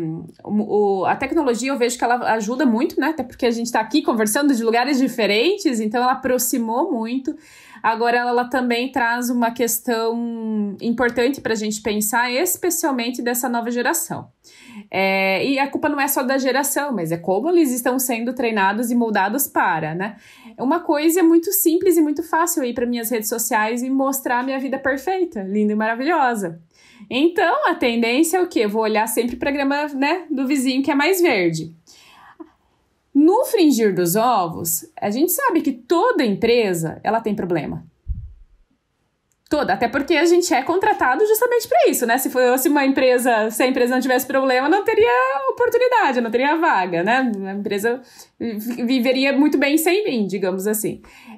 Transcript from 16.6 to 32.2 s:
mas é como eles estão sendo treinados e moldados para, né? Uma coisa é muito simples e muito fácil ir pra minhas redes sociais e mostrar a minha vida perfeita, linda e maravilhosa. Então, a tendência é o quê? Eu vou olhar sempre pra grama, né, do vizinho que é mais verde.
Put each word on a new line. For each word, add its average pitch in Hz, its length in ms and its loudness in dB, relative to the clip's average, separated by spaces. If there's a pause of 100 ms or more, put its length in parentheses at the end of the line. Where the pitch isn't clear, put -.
mas 170 200 -4
é 170 40 -2
como 196 320 -2
eles 339 220 4
estão 254 280 0
sendo 240 340 -4
treinados 220 580 0
e 247 40 0
moldados 220 520 0
para, 160 480 -2
né? 190 220 -6 (420)
Uma 285 220 0
coisa 320 400 2
é - 20 2
muito 339 300 4
simples 349 440 2
e 339 40 6
muito 302 240 0
fácil 330 400 -2
ir 240 100 -4
pra 240 120 -2
minhas 233 240 -4
redes 220 180 -2
sociais 233 540 -2
e 262 80 -4
mostrar 269 500 0
a - 20 -2
minha 269 160 -4
vida 262 200 -4
perfeita, 294 640 -4
linda 208 300 0
e 214 40 -2
maravilhosa. 233 840 -2 (480)
Então, 349 640 2
a - 40 0
tendência 240 640 0
é - 20 0
o 349 80 0
quê? 302 120 -2
Eu 208 100 0
vou 220 120 0
olhar 214 240 0
sempre 240 300 -2
pra 285 140 -4
grama, 285 380 -2
né, 294 400 -2
do 269 180 -2
vizinho 262 360 0
que 294 80 -2
é 294 40 2
mais 330 260 2
verde. 180 520 0 (1400)